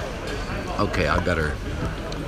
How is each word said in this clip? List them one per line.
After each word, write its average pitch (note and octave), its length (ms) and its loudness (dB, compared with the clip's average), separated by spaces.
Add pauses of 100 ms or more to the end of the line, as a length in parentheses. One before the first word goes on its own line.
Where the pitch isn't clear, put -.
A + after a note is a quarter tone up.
(800)
Okay, F#2+ 260 2
I E2 160 4
better, D#2+ 320 2 (720)